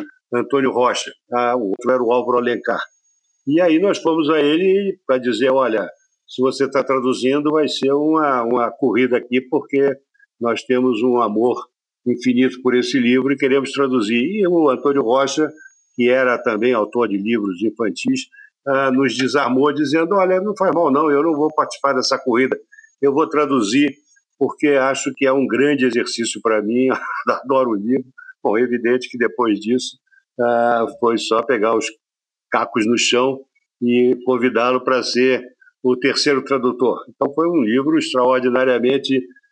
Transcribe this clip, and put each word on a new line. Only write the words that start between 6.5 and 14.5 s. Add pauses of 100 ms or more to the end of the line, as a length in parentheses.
tá
traduzindo,
vai
ser
uma,
uma
corrida
aqui,
porque (460)
nós
temos
um
amor (440)
infinito
por
esse
livro
e
queremos
traduzir."
E
o